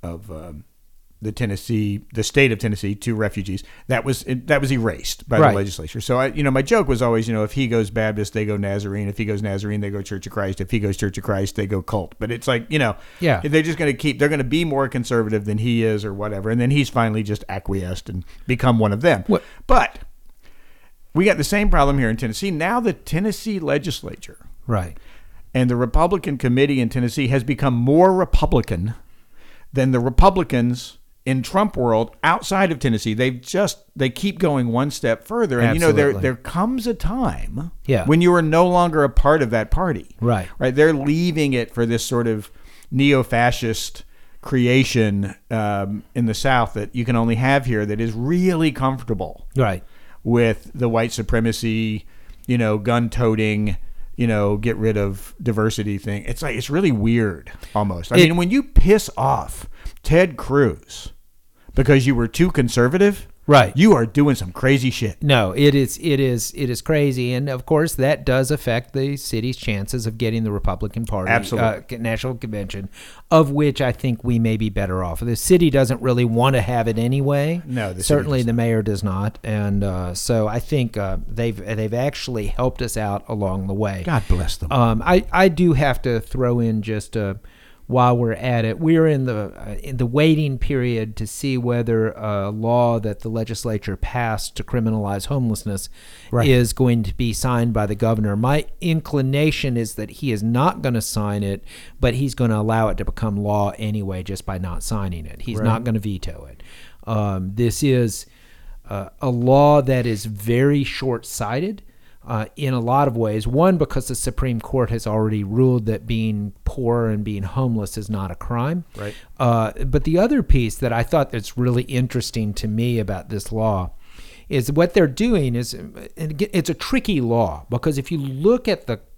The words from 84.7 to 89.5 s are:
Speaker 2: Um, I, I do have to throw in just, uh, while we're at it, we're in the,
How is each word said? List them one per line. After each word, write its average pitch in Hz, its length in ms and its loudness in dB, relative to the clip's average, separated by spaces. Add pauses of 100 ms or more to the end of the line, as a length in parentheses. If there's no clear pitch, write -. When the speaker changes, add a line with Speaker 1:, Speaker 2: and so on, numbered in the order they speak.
Speaker 2:
Um, 117 340 2
I, 180 260 4
I 190 180 6
do 170 240 4
have 135 280 2
to 120 180 0
throw 123 400 0
in 110 220 0
just, 107 340 -6
uh, 98 200 -2 (520)
while 123 300 4
we're 117 160 0
at 120 320 -2
it, 113 140 -2
we're 160 260 4
in 139 200 2
the, 107 300 -4